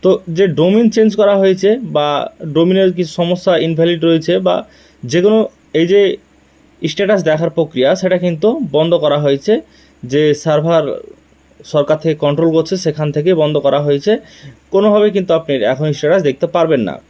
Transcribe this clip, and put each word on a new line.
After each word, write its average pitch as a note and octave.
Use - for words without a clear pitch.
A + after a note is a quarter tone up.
তো F#3
যে G3
ডোমেন G3+
চেঞ্জ A3
করা G3+
হয়েছে F#3+
বা D3
ডোমেনের F#3
কিছু F3
সমস্যা F3+
ইনভ্যালিড E3
রয়েছে E3
বা F3+
যে C3
কোনো G#3+
এই E3
যে G3+
স্ট্যাটাস F#3+
দেখার D#3
প্রক্রিয়া, C#3
সেটা F#3
কিন্তু F3
বন্ধ D#3+
করা D3
হয়েছে। C#3
যে C3
সার্ভার D#3
সরকার D3
থেকে D#3+
কন্ট্রোল D#3
করছে, D#3+
সেখান D3+
থেকে D3+
বন্ধ D3+
করা C#3
হয়েছে। C#3+
কোনোভাবেই G#3
কিন্তু F#3
আপনি D#3+
এখন C#3
স্ট্যাটাস E3+
দেখতে C3+
পারবেন D#3+
না। D2